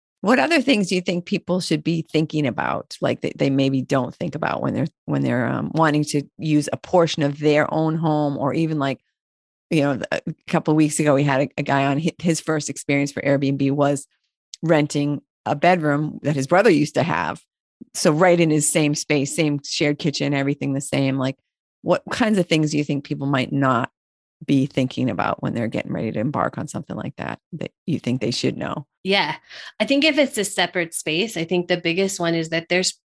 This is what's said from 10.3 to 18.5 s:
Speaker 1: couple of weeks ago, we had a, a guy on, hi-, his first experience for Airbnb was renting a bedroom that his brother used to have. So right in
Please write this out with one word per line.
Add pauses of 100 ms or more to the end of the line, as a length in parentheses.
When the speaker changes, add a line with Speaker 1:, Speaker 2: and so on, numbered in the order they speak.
Speaker 1:
couple
of
weeks
ago,
we
had
a, (100)
a
guy
on,
hi-, (100)
his
first
experience
for
Airbnb
was (560)
renting (260)
a
bedroom
that
his
brother
used
to
have. (500)
So
right
in